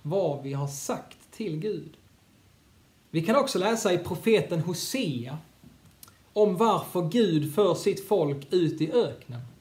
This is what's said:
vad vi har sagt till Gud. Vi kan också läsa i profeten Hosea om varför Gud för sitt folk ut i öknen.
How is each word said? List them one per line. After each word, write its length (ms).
vad 400
vi 100
har 160
sagt 500
till 280
Gud. 380
Vi 120
kan 140
också 220
läsa 340
i 60
profeten 640
Hosea 760
om 220
varför 520
Gud 460
för 200
sitt 340
folk 420
ut 300
i 120
öknen. 480